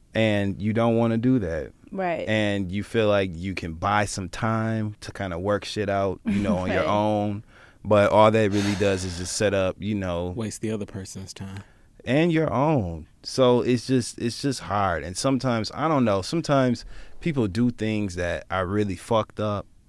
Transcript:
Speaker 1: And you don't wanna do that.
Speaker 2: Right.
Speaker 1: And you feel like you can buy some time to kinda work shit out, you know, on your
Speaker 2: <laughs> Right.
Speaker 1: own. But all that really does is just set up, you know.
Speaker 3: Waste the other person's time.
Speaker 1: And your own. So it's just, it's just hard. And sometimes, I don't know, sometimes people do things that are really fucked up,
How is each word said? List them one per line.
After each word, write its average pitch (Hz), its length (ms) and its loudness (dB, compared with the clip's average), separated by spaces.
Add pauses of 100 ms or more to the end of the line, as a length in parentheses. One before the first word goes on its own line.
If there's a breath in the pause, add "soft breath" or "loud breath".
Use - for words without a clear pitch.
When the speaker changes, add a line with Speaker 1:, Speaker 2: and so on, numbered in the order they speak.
(140)
Speaker 1:
And 101 480 0
you 107 120 0
don't 117 240 2
wanna 117 200 2
do 127 220 2
that. 80 320 -4 (200)
Speaker 2:
Right. 180 360 -4
Speaker 1:
And 101 440 0
you 101 120 -4
feel 110 240 2
like 98 260 2
you 90 220 -6
can 85 180 -8
buy 101 320 0
some 95 240 -6
time 110 720 -2
to - 100 -12
kinda 90 280 -6
work 101 260 0
shit 101 240 -4
out, 98 360 0
you 101 160 0
know, 101 160 2
on 92 140 -2
your - 60 0
Speaker 2:
<laughs> 92 40 2
Right. 87 60 0
Speaker 1:
own. 104 560 0 (420 soft breath)
But 104 260 6
all 107 200 8
that 107 200 4
really 101 240 2
does 95 280 2
is 90 140 -6
just 90 180 -6
set 101 180 2
up, 92 260 0
you 104 160 -2
know. 90 400 -4
Speaker 3:
Waste 110 260 -8
the 110 100 -4
other 101 140 -6
person's 95 480 -12
time. - 300 -12 (420 soft breath)
Speaker 1:
And 160 260 2
your 160 200 2
own. 110 560 0 (160)
So 123 380 4
it's 123 260 0
just, 127 320 0
it's 117 220 -4
just 139 200 -4
hard. 95 420 0
And 87 140 -10
sometimes, 123 560 0
I 139 140 -2
don't 139 180 2
know, 98 160 4
sometimes 135 640 0 (360 soft breath)
people 139 260 0
do 117 240 2
things 107 440 -2
that 87 360 -4
are 92 160 0
really 101 280 0
fucked - 440 -2
up, 104 260 -4 (240)